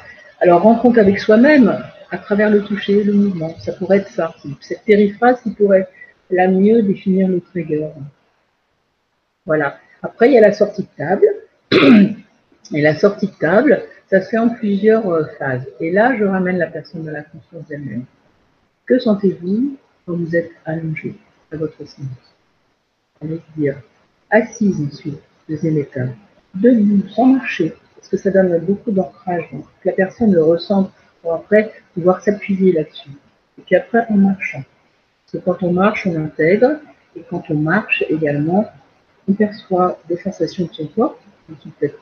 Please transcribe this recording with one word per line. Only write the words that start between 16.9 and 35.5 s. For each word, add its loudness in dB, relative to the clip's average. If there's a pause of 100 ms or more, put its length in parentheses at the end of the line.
à -12
la -12
conscience -20
d'elle-même. -12 (800)
Que 2
sentez-vous -2 (300)
quand -8
vous -6
êtes -4 (140)
allongé -8 (360)
à -12
votre -10
séance ? -16 (840)
Allez -10 (160)
dire -2 (560)
assise 0
ensuite, -10 (280)
deuxième -4
étape. -6 (460)
Debout, 2
sans 0
marcher, 0 (200)
parce -20
que -4
ça -2
donne 2
beaucoup -4
d'ancrage. -4
Donc, -14 (200)
la 0
personne 0
le 4
ressent 0 (320)
pour -6
après 0 (220)
pouvoir 0
s'appuyer 0
là-dessus. -6 (480)
Et -20
puis -2
après, 0
en 0
marchant. 0 (680)
Parce -10
que -2
quand -4